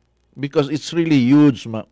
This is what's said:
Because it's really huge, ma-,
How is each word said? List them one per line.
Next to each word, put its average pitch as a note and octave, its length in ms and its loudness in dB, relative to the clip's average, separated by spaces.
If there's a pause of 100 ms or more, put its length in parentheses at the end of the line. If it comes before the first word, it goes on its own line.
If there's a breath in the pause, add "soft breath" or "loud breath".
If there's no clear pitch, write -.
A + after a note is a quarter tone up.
(360)
Because C#3 320 -2
it's C#3+ 240 -8
really E3 260 0
huge, C3 520 4
ma-, A2 220 -12